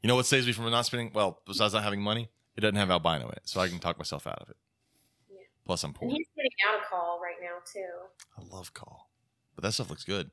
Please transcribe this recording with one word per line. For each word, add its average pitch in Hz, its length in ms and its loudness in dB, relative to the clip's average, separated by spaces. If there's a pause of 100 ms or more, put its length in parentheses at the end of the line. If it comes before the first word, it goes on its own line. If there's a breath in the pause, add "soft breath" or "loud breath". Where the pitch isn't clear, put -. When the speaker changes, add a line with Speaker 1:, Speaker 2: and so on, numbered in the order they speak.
Speaker 1:
You - 60 0
know 120 80 8
what 127 120 4
saves 131 200 4
me 120 60 2
from 113 180 -2
not 117 160 4
spending, 120 260 -2
well, 101 320 2
besides 98 300 2
not 107 80 2
having 101 180 0
money? 110 280 -2 (280)
It - 40 -4
doesn't 104 160 4
have 101 120 4
albino 82 380 4
in - 60 -10
it, - 140 -12
so - 140 -2
I 92 80 4
can 87 120 -6
talk 85 180 -2
myself 73 300 -8
out - 120 -8
of - 80 -20
it. - 80 -20 (720)
Speaker 2:
Yeah. - 100 -20 (280)
Speaker 1:
Plus, 175 160 0
I'm 143 100 -4
poor. - 160 -6
Speaker 2:
And 277 80 0
he's 320 200 -4
getting 277 160 0 (160)
out 214 120 2
of - 80 -8
call 175 320 -2
right 175 220 -6
now, 175 140 -8 (100)
too. 196 220 -10 (500)
Speaker 1:
I 92 180 -18
love 92 160 -12
call. - 380 -20 (460)
But 82 80 -10
that 104 80 2
stuff - 180 -4
looks - 140 -10
good. 90 280 -4